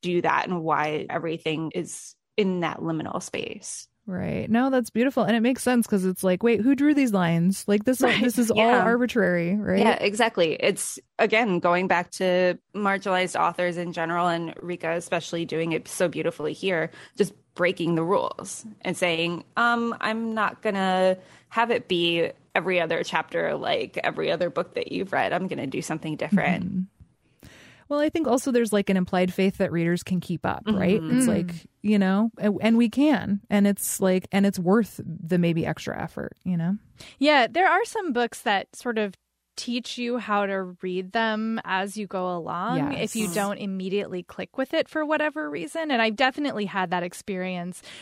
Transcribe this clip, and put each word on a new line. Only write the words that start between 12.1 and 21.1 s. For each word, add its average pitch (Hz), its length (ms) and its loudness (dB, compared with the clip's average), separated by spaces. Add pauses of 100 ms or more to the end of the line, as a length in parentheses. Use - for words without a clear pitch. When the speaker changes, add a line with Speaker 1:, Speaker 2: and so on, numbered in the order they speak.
Speaker 1:
to 180 460 2 (160)
marginalized 196 640 0
authors 170 380 0
in 175 160 -6
general 170 360 -2
and 170 340 -2
Rika 170 300 -6
especially 170 520 -4
doing 165 280 -4
it - 160 -4
so 180 200 -2
beautifully 156 460 -4
here, 180 360 -2 (280)
just 196 160 0 (200)
breaking 170 420 0
the 160 80 2
rules - 600 -4 (160)
and 180 160 -4
saying, 170 480 -2 (140)
um, 233 420 0
"I'm 226 320 -2
not 220 300 -2
gonna 190 560 2 (320)